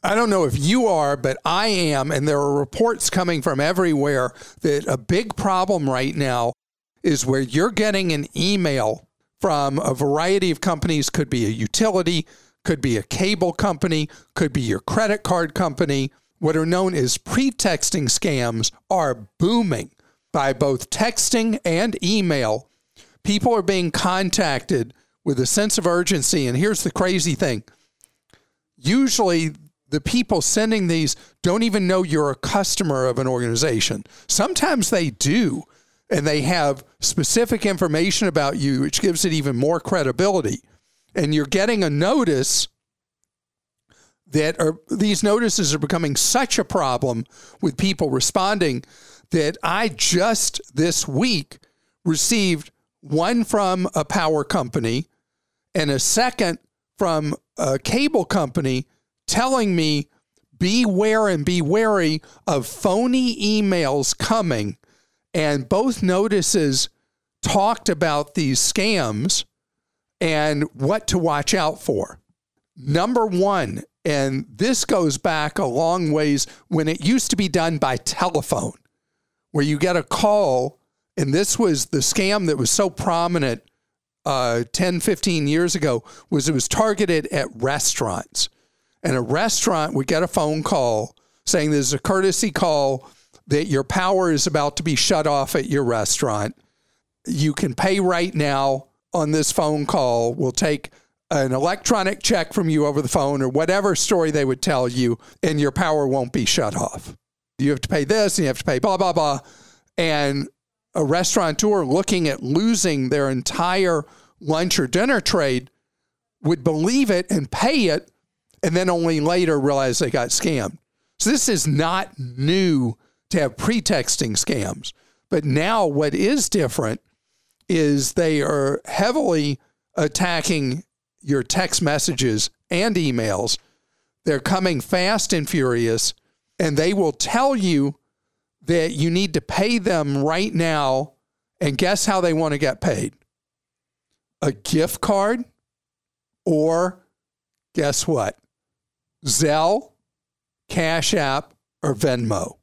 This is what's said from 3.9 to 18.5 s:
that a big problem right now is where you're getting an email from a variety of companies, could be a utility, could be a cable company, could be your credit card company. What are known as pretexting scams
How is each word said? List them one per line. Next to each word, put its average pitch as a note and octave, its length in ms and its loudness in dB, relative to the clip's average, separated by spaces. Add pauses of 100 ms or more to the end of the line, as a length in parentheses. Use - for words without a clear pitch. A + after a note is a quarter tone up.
that C#3+ 260 0
a C3 100 0
big F3+ 380 -2
problem F#3 540 0
right C3 260 -2
now B2 380 -2 (500)
is C#3+ 220 2
where C3+ 160 2
you're D3 300 0
getting G3 400 0
an D3 140 -2 (100)
email D3 720 0 (320)
from C#3+ 400 0
a C#3 140 -2
variety D#3+ 580 0
of D3 100 -4
companies, D#3+ 480 -2
could - 200 -2
be A#2+ 160 0
a G2+ 40 0
utility, E3+ 760 0 (380)
could D#3 180 -2
be A#2+ 160 0
a G#2 60 -2
cable F#3 500 0
company, D#3+ 540 0 (280)
could D3 180 0
be C#3+ 80 -2
your G#2+ 180 0
credit G#3 440 0
card E3+ 300 0
company. C#3+ 580 -2 (280)
What D#3+ 160 0
are D#3+ 100 0
known F3+ 280 0
as B2+ 240 0
pretexting F#3+ 880 0
scams A#2+ 680 0 (180)